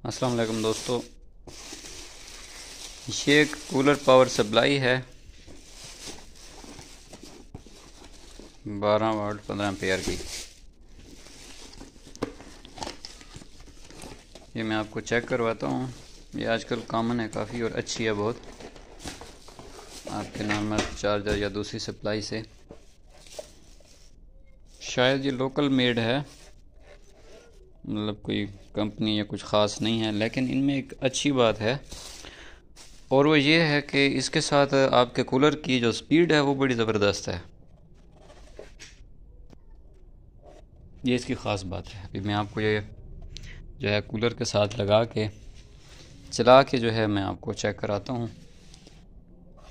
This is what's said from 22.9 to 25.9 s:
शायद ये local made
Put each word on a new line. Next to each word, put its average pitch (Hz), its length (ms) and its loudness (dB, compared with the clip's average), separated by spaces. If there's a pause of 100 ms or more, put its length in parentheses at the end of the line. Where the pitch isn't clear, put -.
शायद 135 360 2
ये 139 80 2
local 135 380 0
made 123 300 4